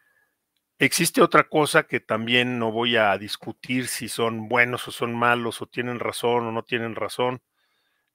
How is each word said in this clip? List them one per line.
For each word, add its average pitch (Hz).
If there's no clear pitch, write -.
Existe -
otra 160
cosa 151
que -
también 120
no 113
voy 117
a 101
discutir 117
si -
son 113
buenos 120
o 120
son 117
malos, 120
o 98
tienen 120
razón 117
o 113
no 113
tienen 117
razón. 123